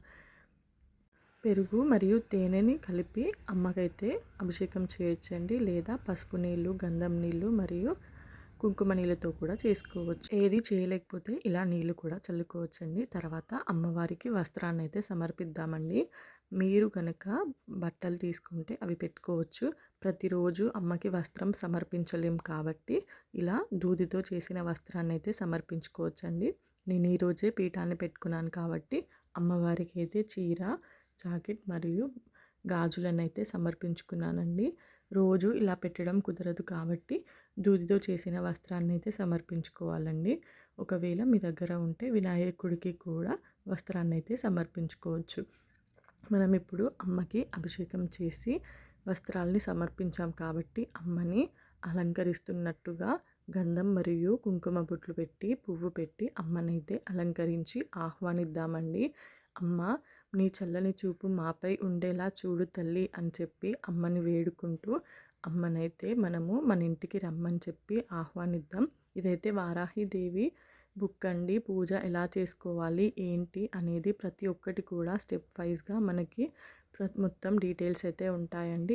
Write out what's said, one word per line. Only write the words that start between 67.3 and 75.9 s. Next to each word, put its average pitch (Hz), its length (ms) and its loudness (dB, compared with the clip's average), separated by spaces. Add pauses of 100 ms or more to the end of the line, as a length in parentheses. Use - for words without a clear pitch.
చెప్పి 202 380 -6 (140)
ఆహ్వానిద్దాం. 175 720 -2 (320)
ఇదైతే 180 340 0
వారాహిదేవి 185 960 -2 (500)
బుక్ 196 300 -4
అండి. 180 320 0
పూజ 190 320 0 (120)
ఎలా 175 280 0
చేసుకోవాలి, 175 760 0 (140)
ఏంటి 175 420 -2 (120)
అనేది 170 380 0
ప్రతి 196 340 -6
ఒక్కటి 185 360 -4
కూడా 175 360 -2
స్టెప్ - 340 -6
వైజ్‌గా 175 480 -4